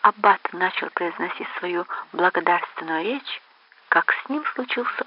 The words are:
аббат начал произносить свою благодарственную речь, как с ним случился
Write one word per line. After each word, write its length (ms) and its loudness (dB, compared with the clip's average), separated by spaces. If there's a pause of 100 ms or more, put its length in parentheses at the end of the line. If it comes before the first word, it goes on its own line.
аббат 380 6 (120)
начал 380 -2
произносить 580 -4 (100)
свою 280 -2 (260)
благодарственную 920 2
речь, 380 -6 (460)
как 240 2
с 160 -4
ним 180 -4
случился 600 -4